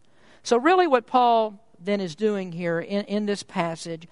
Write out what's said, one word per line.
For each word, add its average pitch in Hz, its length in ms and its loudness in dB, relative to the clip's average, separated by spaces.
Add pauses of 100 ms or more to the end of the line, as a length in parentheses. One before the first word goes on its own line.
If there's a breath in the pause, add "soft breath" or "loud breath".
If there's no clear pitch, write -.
(420 soft breath)
So - 140 2
really 349 320 4
what 262 180 2
Paul 226 540 2 (180)
then 196 220 -2
is 170 160 -8
doing 202 340 -2
here 170 300 -4
in, 202 240 -4
in 208 220 -4
this 202 180 -4
passage 165 680 -8